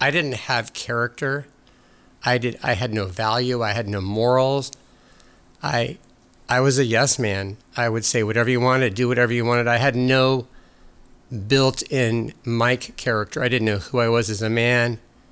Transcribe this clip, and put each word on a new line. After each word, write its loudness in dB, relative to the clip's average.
I 2
didn't -2
have -4
character. -4
I 2
did, -4
I 0
had -2
no -2
value. -2
I -2
had -4
no -4
morals. 0
I -2
I 2
was 2
a 2
yes 2
man. -4
I 0
would -2
say 2
whatever 0
you 2
wanted, 2
do 0
whatever 2
you 0
wanted. 2
I 4
had 2
no 2
built-in 0
Mike 0
character. -4
I 0
didn't 0
know 0
who -4
I 2
was 2
as -4
a -2
man, 2